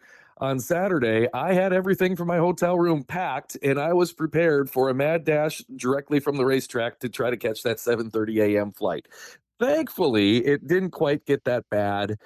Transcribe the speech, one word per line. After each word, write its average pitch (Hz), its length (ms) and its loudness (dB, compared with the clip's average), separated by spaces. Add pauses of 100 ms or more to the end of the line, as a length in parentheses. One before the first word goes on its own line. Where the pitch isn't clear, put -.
(400)
on 135 200 -2
Saturday, 123 720 0
I 151 200 -2
had 185 180 2
everything 185 460 0
from 170 100 -4
my 175 100 0
hotel 175 400 2
room 170 280 2
packed, 151 580 -8
and 139 160 2
I 165 140 0
was 175 180 2
prepared 151 580 2
for 131 200 2
a 131 40 0
mad 151 300 0
dash 151 400 0 (140)
directly 139 420 0
from 143 160 -2
the 131 100 0
racetrack 123 540 -2
to 120 80 -8
try 117 220 -2
to 120 80 -2
catch 110 260 -4
that 117 160 -2
seven 113 320 -2
thirty 110 300 0
A 104 180 4
M 104 140 -4
flight, 90 340 -4 (520)
thankfully, 135 840 2
it 143 220 0
didn't 180 240 0
quite 151 340 -2
get 139 200 -2
that 123 240 -2
bad. 104 560 -2